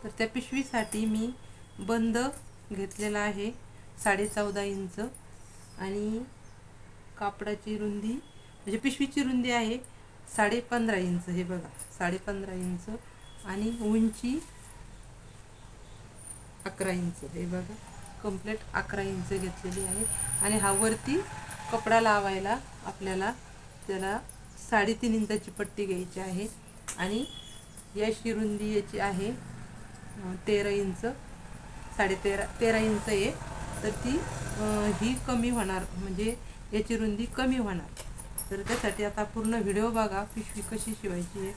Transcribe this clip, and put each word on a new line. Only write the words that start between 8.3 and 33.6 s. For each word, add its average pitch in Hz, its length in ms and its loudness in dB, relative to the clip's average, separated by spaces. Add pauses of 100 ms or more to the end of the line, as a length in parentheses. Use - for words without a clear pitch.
पिशवीची 277 460 2
रुंदी 247 280 4
आहे 233 260 4 (580)
साडे 214 240 6
पंधरा 226 380 2
इंच. 180 320 2
हे 180 140 2
बघा, 175 260 -2 (280)
साडे 180 200 2
पंधरा 190 360 -4
इंच 180 360 -2 (560)
आणि 208 360 0
उंची 226 600 4 (2250)
अकरा 190 260 0
इंच. 175 400 0
हे 175 140 -2
बघा, 180 300 -2 (480)
कम्प्लीट 214 360 -2 (140)
अकरा 190 280 0
इंच 190 280 -2
घेतलेली 185 520 -2
आहे. - 240 2 (360)
आणि 214 160 6
हा 196 140 6
वरती 226 500 4 (500)
कपडा 226 280 6
लावायला 202 600 4 (260)
आपल्याला 190 460 0 (560)
त्याला 190 320 0 (500)
साडेतीन 220 460 6
इंचाची 214 360 2
पट्टी 208 340 -2
घ्यायची 185 340 -2
आहे. 190 280 -2 (500)
आणि 208 280 2 (680)
याची 220 380 2
रुंदी 214 420 2
याची 202 240 0
आहे, 196 320 2
अं, - 1040 -8 (120)
तेरा 208 220 4
इंच, 196 320 2 (960)
साडे 190 260 4
तेरा, 202 220 2 (140)
तेरा 226 180 6
इंच 220 300 4
आहे. 214 240 6 (520)